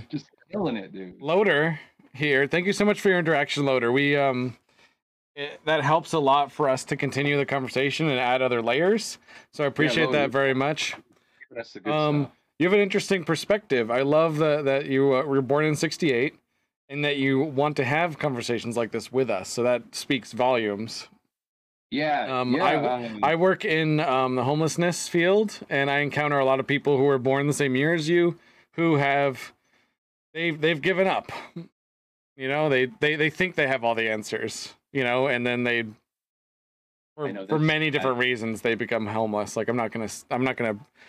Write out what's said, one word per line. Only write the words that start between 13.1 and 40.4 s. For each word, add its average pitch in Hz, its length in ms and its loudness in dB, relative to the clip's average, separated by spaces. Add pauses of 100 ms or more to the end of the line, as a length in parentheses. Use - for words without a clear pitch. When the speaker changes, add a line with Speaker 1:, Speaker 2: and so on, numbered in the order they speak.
Speaker 2:
perspective. 143 720 0
I 127 100 2
love 151 360 2
that, 151 260 2
that 139 220 0
you, 135 280 4
uh, 131 80 2
were 139 180 0
born 143 260 2
in 151 100 0
sixty-eight 147 580 0 (540)
and 143 160 -6
that 143 140 0
you 135 240 2
want 147 340 0
to 139 80 0
have 156 340 0
conversations 120 580 -4
like 117 140 -2
this 110 220 -8
with 127 180 0
us. 95 180 -4
So 120 140 -4
that 120 320 -2
speaks - 380 -6
volumes. 113 760 -2 (840)
Speaker 1:
Yeah, 131 500 -2
Speaker 2:
Um, 123 120 0
Speaker 1:
yeah, 175 100 0
Speaker 2:
I - 100 4
w-, 127 320 -2 (100)
Speaker 1:
um, 107 80 -2
Speaker 2:
I 156 100 4
work 185 300 2
in, 156 340 2
um, 131 380 0
the 120 80 0
homelessness 160 640 0
field, 190 500 2 (100)
and 139 220 0
I 143 80 0
encounter 147 400 0
a 135 60 2
lot 135 160 4
of - 80 -4
people 143 280 2
who 131 60 2
were 139 160 4
born 135 300 2
the 147 40 0
same 139 220 0
year 147 200 2
as 156 140 -2
you 175 300 2 (360)
who 165 200 2
have, 139 580 0 (800)
they've, 160 280 -4
they've 156 200 0
given 190 280 0
up. 117 240 -2 (1040)
You 135 100 -8
know, 151 220 0
they, 131 160 4 (160)
they, 151 160 2
they 151 120 2
think 180 280 -2
they 147 100 2
have 131 160 -2
all 117 140 0
the 113 120 0
answers, 110 640 -6 (200)
you 135 100 -2
know, 123 240 0
and 120 180 -2
then 123 200 -2
they 120 180 0 (1400)
for, 143 80 -4
Speaker 1:
I 117 40 -6
know 98 140 -10
Speaker 2:
for 156 120 0
Speaker 1:
that's, 151 80 2
Speaker 2:
many 156 200 2
Speaker 1:
I 147 40 0
Speaker 2:
different 131 280 0
reasons, 113 440 -2
they 117 120 0
become 110 320 -4
homeless. 104 500 -2
Like, 110 120 -2
I'm 120 80 -2
not 113 160 -4
gonna 113 140 -8
s-, - 240 -14
I'm 127 120 -2